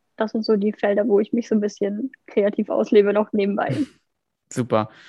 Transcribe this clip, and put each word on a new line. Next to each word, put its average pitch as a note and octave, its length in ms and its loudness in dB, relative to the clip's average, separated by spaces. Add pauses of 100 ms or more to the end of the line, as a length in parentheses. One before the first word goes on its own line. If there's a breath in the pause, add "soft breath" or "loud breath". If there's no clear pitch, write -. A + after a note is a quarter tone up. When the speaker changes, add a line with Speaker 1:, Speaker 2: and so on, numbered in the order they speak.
(160)
Speaker 1:
das A3 160 -4
sind A3 120 -4
so A3 120 2
die G#3 180 0
Felder, G#3 340 0
wo G3+ 120 4
ich G#3+ 120 -4
mich A#3 160 -4
so A3+ 60 0
ein G#3 80 2
bisschen G#3 500 -6 (140)
kreativ G#3 420 -2
auslebe, G#3 460 4
noch G#3 180 -2
nebenbei. G3+ 420 -2
Speaker 2:
<laughs> - 760 -10
Super. A2+ 380 -2 (180 loud breath)